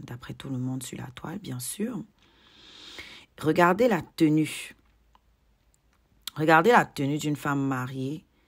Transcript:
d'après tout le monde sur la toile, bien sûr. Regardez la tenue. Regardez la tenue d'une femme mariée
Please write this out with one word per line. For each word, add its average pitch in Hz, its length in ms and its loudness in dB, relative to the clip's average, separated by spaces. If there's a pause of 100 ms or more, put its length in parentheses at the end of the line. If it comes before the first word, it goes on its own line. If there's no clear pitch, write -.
d'après - 300 -14
tout - 160 -14
le 131 80 -6
monde 131 260 -6
sur - 140 -12
la 123 100 -12
toile, 156 320 -12
bien 127 200 -10
sûr. 208 420 -6 (1400)
Regardez 175 480 4
la 185 140 0
tenue. - 760 0 (1600)
Regardez 165 360 6
la 190 140 8
tenue 143 320 -2
d'une 147 180 -2
femme 139 320 -2
mariée 131 560 -6 (240)